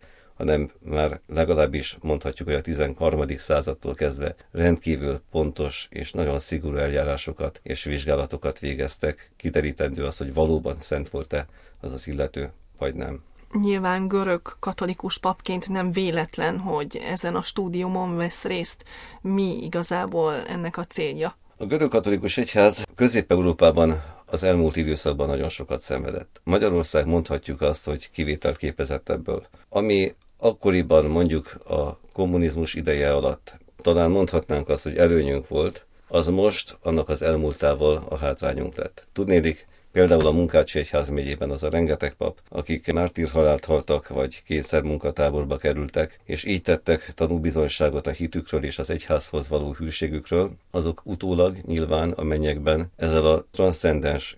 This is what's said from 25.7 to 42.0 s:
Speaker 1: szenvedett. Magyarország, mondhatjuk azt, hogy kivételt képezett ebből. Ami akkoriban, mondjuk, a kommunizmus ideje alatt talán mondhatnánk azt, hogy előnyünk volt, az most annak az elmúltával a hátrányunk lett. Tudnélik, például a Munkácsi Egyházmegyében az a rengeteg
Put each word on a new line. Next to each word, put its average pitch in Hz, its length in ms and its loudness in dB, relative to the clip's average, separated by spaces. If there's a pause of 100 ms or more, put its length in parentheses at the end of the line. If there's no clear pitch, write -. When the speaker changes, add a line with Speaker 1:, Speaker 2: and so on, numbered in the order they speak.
Speaker 1:
szenvedett. - 600 -6
Magyarország, 87 640 2
mondhatjuk 78 560 0
azt, 73 240 0
hogy 73 240 -6
kivételt 73 480 -2
képezett 71 520 -6
ebből. - 380 -4 (220)
Ami 101 460 2 (280)
akkoriban, 90 640 4
mondjuk, 80 480 2 (160)
a 76 300 -2 (140)
kommunizmus 85 600 0
ideje 71 400 2
alatt 69 400 -2 (240)
talán 85 340 4
mondhatnánk 82 580 2
azt, 73 140 0
hogy 76 140 -4
előnyünk 78 500 4
volt, - 380 -2 (220)
az 82 200 2
most 95 540 2
annak 80 280 0
az 73 120 -2
elmúltával 76 880 2
a - 80 -6
hátrányunk 69 580 -4
lett. - 380 -10
Tudnélik, 87 540 2 (240)
például 85 360 6
a 76 40 6
Munkácsi 80 480 4
Egyházmegyében 71 720 -2
az 71 140 -4
a 78 60 -2
rengeteg 78 440 0